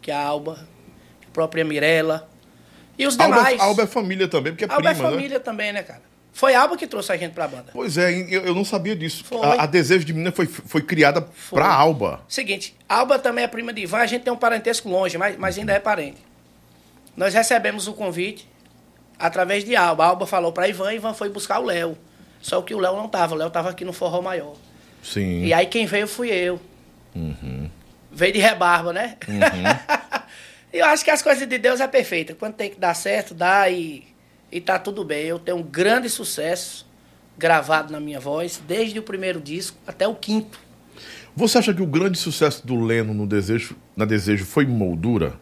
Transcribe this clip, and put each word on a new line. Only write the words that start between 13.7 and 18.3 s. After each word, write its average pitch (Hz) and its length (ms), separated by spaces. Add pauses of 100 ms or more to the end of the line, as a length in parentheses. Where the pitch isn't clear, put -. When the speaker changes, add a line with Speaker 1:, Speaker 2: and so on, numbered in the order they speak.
Speaker 1:
de 214 100
Ivan, 185 160
a 240 80
gente 247 160
tem 262 100
um 233 40
parentesco 226 520
longe, 180 300
mas, 196 180
mas 190 220
ainda 208 160
é 202 60
parente. 175 380 (1000)
Nós 185 180
recebemos 214 520
o 214 60
convite, 196 560 (720)